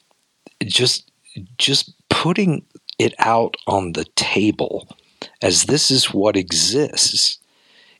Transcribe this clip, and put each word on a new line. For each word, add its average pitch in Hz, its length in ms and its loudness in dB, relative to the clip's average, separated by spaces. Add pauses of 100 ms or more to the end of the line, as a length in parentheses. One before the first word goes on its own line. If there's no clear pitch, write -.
(640)
just, 123 440 0 (480)
just - 360 0 (160)
putting 180 560 0 (340)
it - 180 2
out 113 380 2 (100)
on 95 280 0
the 80 100 -4 (140)
table - 720 -2 (520)
as 92 260 2
this 151 220 2
is 131 240 2
what 101 220 2
exists - 1000 0 (640)